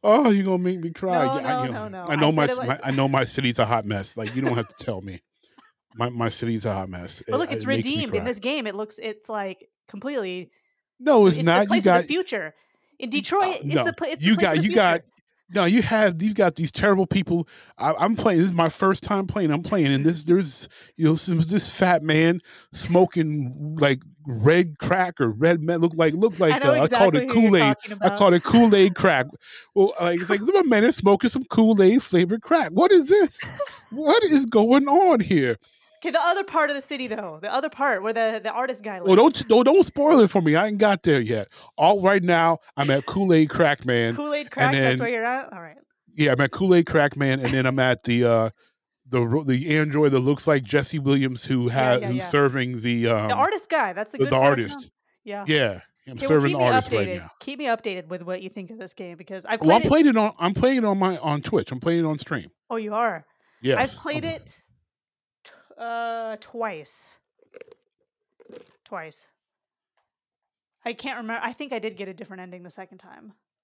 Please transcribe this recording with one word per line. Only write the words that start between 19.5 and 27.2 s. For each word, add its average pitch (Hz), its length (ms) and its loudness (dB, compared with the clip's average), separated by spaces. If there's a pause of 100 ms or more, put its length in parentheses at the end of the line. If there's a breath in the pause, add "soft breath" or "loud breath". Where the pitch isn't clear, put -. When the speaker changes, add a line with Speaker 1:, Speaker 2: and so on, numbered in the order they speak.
Speaker 1:
I'm 143 100 -2
playing, 175 240 0
and 139 180 0
this, 160 200 -2
there's, 170 440 0 (300 soft breath)
you 160 80 0
know, 156 80 4
some, 165 240 -2
this 165 360 -2
fat 180 280 2
man 160 380 2 (320 soft breath)
smoking, 151 1080 -2
like, 139 220 2 (240)
red 147 520 2
crack 180 420 -2
or 120 100 2
red 160 320 0
meth. 170 180 -2
Look 165 140 0
like, 160 200 2
look 196 260 0
Speaker 2:
I 170 80 4
Speaker 1:
like, 269 160 0
Speaker 2:
know 277 100 4
Speaker 1:
uh, - 100 2
I - 40 2
called 233 260 4
it - 100 0